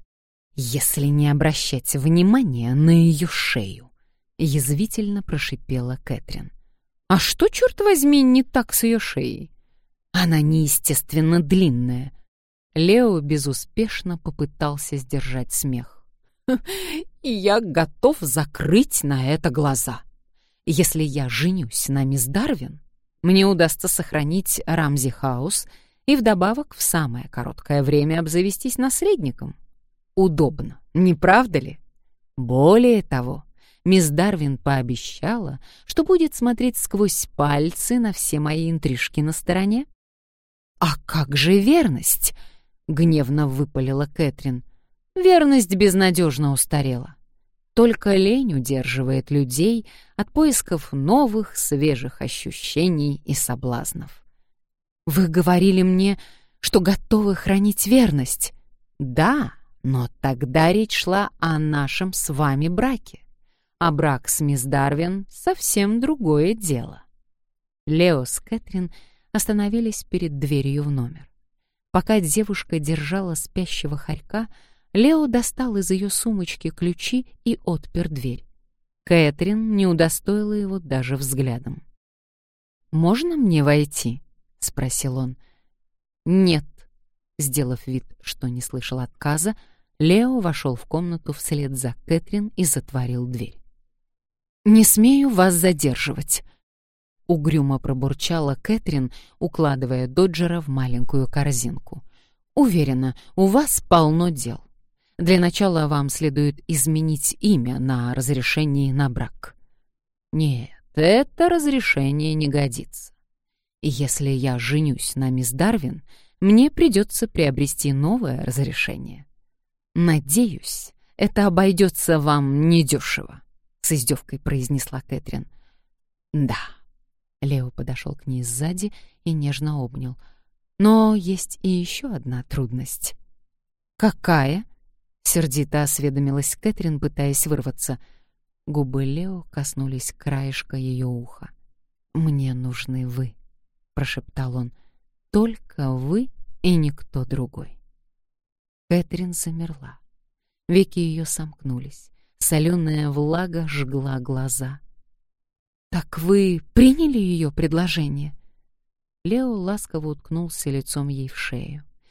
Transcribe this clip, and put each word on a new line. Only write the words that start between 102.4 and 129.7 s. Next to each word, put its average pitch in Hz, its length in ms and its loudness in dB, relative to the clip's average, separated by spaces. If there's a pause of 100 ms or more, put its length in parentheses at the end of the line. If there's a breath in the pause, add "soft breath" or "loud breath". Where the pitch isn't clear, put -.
«Уверена, 135 600 2 (200 soft breath)
у 190 120 4
вас 269 400 2
полно 165 420 4
дел. 120 340 -8 (540)
Для 175 220 4
начала 175 480 2
вам 143 220 0
следует 147 580 0
изменить 156 720 0
имя 135 400 2
на 127 340 -2
разрешении 139 800 0
на 139 180 0
брак». - 460 -8 (760)
«Нет, 139 380 -2 (240)
это 226 560 4
разрешение 156 840 0
не 156 140 0
годится. 139 640 -4 (680)
Если 139 480 -2
я 127 300 -2
женюсь 143 560 -2
на 135 140 -2
мисс 127 220 -2
Дарвин, 156 520 -2 (380 soft breath)
мне 220 280 8
придется 226 580 2
приобрести 143 640 0
новое 151 500 0
разрешение». - 840 -6 (680)
«Надеюсь, 170 960 0 (220)
это 202 320 2
обойдется 185 720 4
вам 147 500 2
недешево», - 720 0 (400)
с - 100 -4
издевкой 147 480 -4
произнесла 135 640 -4
Кэтрин. - 460 -10 (840)
«Да». 135 240 0 (840)
Лео 135 300 -2
подошел 131 440 -8
к - 120 -14
ней 131 160 -6
сзади 160 480 -6 (320 soft breath)
и 170 80 -2
нежно 147 500 -4